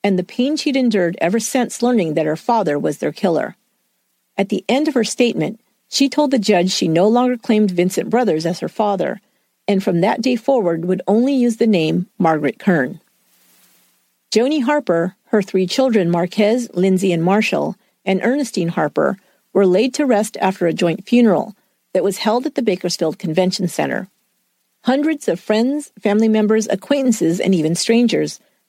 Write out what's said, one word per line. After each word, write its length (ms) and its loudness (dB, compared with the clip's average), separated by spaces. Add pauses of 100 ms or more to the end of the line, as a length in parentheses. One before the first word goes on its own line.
and 140 2
the 60 -2
pain 340 -2
she'd 180 -2
endured 460 0
ever 180 0
since 420 -4
learning 340 0
that 100 0
her 100 -2
father 420 0
was 200 -4
their 140 -4
killer. 440 -2 (800)
At 120 -2
the 180 -4
end 200 0
of 60 -4
her 100 0
statement, 560 -2 (280)
she 220 0
told 220 0
the 80 2
judge 320 2
she 160 -2
no 200 4
longer 300 2
claimed 340 0
Vincent 380 -2
Brothers 360 0
as 140 -4
her 100 -6
father, 520 -4 (460)
and 160 0
from 180 0
that 200 0
day 140 0
forward 500 0
would 220 -2
only 280 2
use 220 0
the 100 2
name 400 0 (100)
Margaret 400 0
Kern. 420 0 (1300)
Joni 320 2
Harper, 520 0 (100)
her 160 2
three 260 -2
children, 420 0
Marquez, 640 0
Lindsay, 380 2
and 100 0
Marshall, 540 0 (300)
and 180 0
Ernestine 460 -2
Harper, 480 -2 (360)
were 140 4
laid 260 2
to 120 -2
rest 340 0
after 260 -2
a 80 0
joint 320 -2
funeral 480 2 (400)
that 100 0
was 160 -2
held 260 -2
at 100 -6
the 60 -2
Bakersfield 580 -4
Convention 480 -2
Center. 400 -6 (800)
Hundreds 420 0
of 120 -2
friends, 600 -2
family 300 2
members, 400 2
acquaintances, 680 0
and 140 2
even 220 0
strangers 640 0 (300)